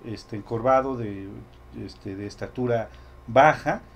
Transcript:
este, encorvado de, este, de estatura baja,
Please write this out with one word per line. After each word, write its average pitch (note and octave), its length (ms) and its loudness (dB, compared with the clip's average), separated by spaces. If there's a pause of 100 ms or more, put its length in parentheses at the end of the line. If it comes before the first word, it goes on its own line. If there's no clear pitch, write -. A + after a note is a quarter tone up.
este, A2 320 -12
encorvado C3 600 0
de, G2+ 300 -8 (580)
este, G2 300 -12
de G2+ 120 -8
estatura A2+ 600 -4 (380)
baja, C#3+ 540 4 (140)